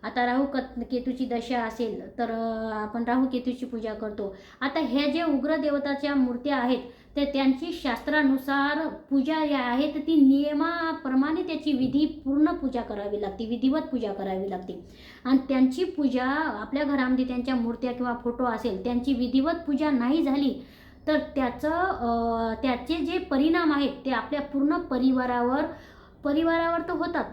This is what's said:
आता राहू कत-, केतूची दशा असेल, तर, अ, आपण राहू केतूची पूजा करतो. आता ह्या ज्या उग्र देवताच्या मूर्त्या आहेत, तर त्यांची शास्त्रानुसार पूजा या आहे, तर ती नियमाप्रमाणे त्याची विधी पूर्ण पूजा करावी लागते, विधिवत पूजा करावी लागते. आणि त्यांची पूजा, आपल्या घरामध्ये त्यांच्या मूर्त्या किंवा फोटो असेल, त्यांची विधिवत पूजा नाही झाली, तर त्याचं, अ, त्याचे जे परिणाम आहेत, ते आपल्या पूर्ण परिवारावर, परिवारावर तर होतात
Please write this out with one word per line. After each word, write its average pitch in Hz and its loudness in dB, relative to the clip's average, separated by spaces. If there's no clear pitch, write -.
आता 247 -2
राहू 254 2
कत-, 254 -6
केतूची 247 -4
दशा 240 -2
असेल, 220 -6
तर, 226 -2
अ, 226 -4
आपण 214 -4
राहू 254 4
केतूची 254 -2
पूजा 220 -6
करतो. 208 -6
आता 277 -2
ह्या 277 0
ज्या 339 0
उग्र 294 2
देवताच्या 285 -2
मूर्त्या 262 0
आहेत, 247 2
तर 285 2
त्यांची 269 0
शास्त्रानुसार 277 0
पूजा 302 0
या 285 2
आहे, 254 0
तर 302 -4
ती 320 0
नियमाप्रमाणे 294 4
त्याची 302 -2
विधी 262 2
पूर्ण 302 2
पूजा 254 -2
करावी 202 -4
लागते, 202 -4
विधिवत 262 2
पूजा 226 -4
करावी 190 -4
लागते. - -10
आणि 262 4
त्यांची 262 2
पूजा, 254 0
आपल्या 269 -2
घरामध्ये 262 2
त्यांच्या 254 -2
मूर्त्या 233 -2
किंवा 247 -2
फोटो 240 -2
असेल, 220 -2
त्यांची 240 0
विधिवत 262 2
पूजा 294 0
नाही 269 2
झाली, 277 2
तर 302 2
त्याचं, 262 -2
अ, 233 0
त्याचे 262 0
जे 339 -2
परिणाम 320 4
आहेत, 277 2
ते 262 -2
आपल्या 254 -2
पूर्ण 285 0
परिवारावर, 254 2
परिवारावर 330 2
तर 349 -6
होतात 311 -2